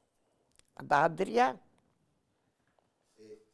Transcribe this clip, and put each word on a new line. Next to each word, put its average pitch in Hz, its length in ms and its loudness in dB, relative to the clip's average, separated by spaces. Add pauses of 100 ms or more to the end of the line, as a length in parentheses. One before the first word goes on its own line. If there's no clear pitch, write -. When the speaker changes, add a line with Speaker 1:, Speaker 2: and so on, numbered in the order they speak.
(760)
Speaker 1:
ad 135 180 -8
Adria. 190 640 0 (1600)
Speaker 2:
E 107 380 -20